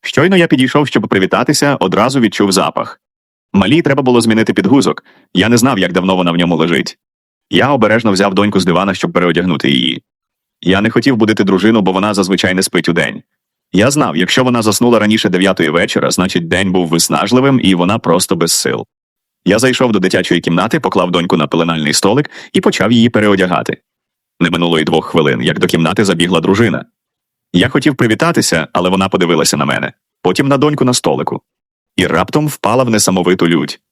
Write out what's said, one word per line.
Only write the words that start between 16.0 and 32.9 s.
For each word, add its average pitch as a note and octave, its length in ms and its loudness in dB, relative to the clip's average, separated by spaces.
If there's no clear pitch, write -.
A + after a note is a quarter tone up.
значить F2+ 360 -2
день F2+ 240 -2
був F2+ 160 0
виснажливим, G2+ 760 0
і F#2 120 2
вона F2+ 240 0
просто F2+ 360 0
без E2 160 -2
сил. B1 340 -4
Я G2 140 2
зайшов B2+ 320 0
до G#2 80 0
дитячої F2+ 420 0
кімнати, F2 380 -2
поклав F2+ 320 -2
доньку F2 260 0
на D2 100 0
пеленальний D#2+ 460 -2
столик B2 380 0
і F#3+ 80 0
почав F#3 300 0
її A#2 180 4
переодягати. F#2+ 720 0
Не F2 100 0
минуло E2+ 300 0
й D#2 40 0
двох D#2+ 220 -2
хвилин, C#2 360 0
як D#2 180 -2
до - 80 0
кімнати E2+ 380 0
забігла F2 340 0
дружина. F#2+ 460 0
Я - 160 2
хотів C#3+ 260 0
привітатися, A2 800 0
але F2+ 160 0
вона F#2+ 200 0
подивилася E2 480 0
на D2 80 -2
мене, C#2 280 -4
потім C#3 260 0
на C#3 100 2
доньку D3 280 0
на B2 80 0
столику. - 480 -4
І F2+ 120 0
раптом A2 400 -2
впала C3 360 -2
в B2 60 -2
несамовиту F#2 580 0